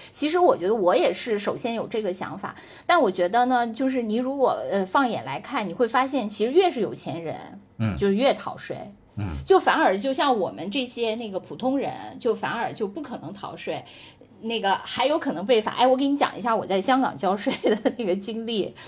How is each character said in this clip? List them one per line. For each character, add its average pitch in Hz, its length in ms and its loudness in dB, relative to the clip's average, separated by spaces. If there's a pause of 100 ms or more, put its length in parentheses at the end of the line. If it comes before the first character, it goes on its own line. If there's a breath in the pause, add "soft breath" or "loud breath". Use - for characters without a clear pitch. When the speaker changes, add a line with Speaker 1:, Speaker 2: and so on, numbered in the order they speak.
(120 loud breath)
Speaker 1:
其 - 160 -2
实 330 100 0
我 349 180 6
觉 170 120 -4
得 220 60 4
我 190 200 4
也 285 180 4
是 208 260 -2
首 - 180 -2
先 233 180 -4
有 208 120 -4
这 220 160 -4
个 190 100 -2
想 185 260 -6
法， - 160 -10 (300 loud breath)
但 330 160 4
我 226 100 4
觉 180 180 2
得 233 180 4
呢， 247 220 2
就 240 200 -2
是 262 140 0
你 214 140 -2
如 254 200 -2
果， 247 140 4 (200)
呃， 190 140 0
放 262 240 2
眼 139 160 -4
来 139 160 -6
看， 233 280 -4
你 165 40 -6
会 233 160 2
发 269 180 2
现 262 220 -2
其 208 160 -2
实 247 80 0
越 359 180 6
是 262 100 -4
有 139 140 -2
钱 160 300 -8
人， 117 360 -10 (180)
Speaker 2:
嗯。 110 180 0
Speaker 1:
就 202 140 2
越 220 240 4
逃 - 220 -10
税。 - 200 -12 (420)
Speaker 2:
嗯。 98 160 -4 (120)
Speaker 1:
就 381 120 8
反 247 160 4
而 240 220 4
就 254 160 -2
像 262 260 2
我 170 120 0
们 170 200 -10
这 254 140 -2
些 233 320 -2
那 233 140 -8
个 185 100 -4
普 151 160 -14
通 262 220 0
人， 208 140 -4 (280)
就 226 140 0
反 196 160 -4
而 226 220 -4
就 214 140 -6
不 202 140 -8
可 - 180 -10
能 - 140 -12
逃 - 240 -12
税， 156 260 -8 (600 loud breath)
那 226 180 -2
个 190 140 2
还 - 320 -2
有 302 120 2
可 285 140 -2
能 170 140 -4
被 226 140 6
罚。 - 120 -4
哎， 247 140 4
我 262 100 6
给 277 100 2
你 277 80 4
讲 - 240 0
一 180 40 -8
下 226 120 2
我 - 120 -2
在 190 140 2
香 262 200 4
港 247 160 0
交 190 180 2
税 208 160 -2 (120)
的 - 340 2
那 240 80 -4
个 180 100 2
经 220 320 -6
历。 220 280 -2 (140 loud breath)